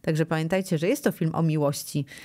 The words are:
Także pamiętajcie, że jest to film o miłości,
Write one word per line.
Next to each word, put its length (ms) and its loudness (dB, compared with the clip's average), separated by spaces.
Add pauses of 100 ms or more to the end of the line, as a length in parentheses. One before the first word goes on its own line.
Także 240 0
pamiętajcie, 520 0
że 100 0
jest 160 0
to 80 2
film 220 -2
o 80 0
miłości, 640 0 (200)